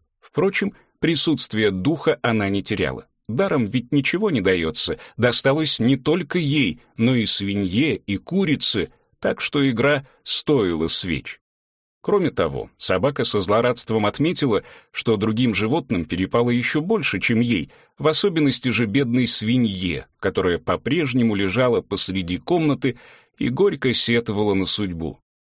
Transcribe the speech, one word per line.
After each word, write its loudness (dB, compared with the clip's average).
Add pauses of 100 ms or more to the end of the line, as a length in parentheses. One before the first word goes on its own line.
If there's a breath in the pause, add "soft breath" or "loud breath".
(200)
Впрочем, -2 (260 soft breath)
присутствие 2
духа 0
она 0
не -2
теряла. -4 (200)
Даром 0
ведь -4
ничего 0
не 0
дается, 0 (180 loud breath)
досталось 2
не 4
только 0
ей, 0 (160 soft breath)
но 2
и 2
свинье, 0
и -4
курице, -2 (280 soft breath)
так -4
что 0
игра 0 (180 soft breath)
стоила 0
свеч. -4 (600)
Кроме 0
того, -2
собака 0
со 0
злорадством 0
отметила, 0 (280 loud breath)
что 0
другим 0
животным -2
перепало 0
еще 0
больше, -2
чем 0
ей, 0 (260 soft breath)
в 0
особенности 2
же 0
бедной 0
свинье, -2 (140)
которая 0
по-прежнему 0
лежала 2
посреди -2
комнаты 0 (400 loud breath)
и -2
горько 2
сетовала 0
на 0
судьбу. -4 (240)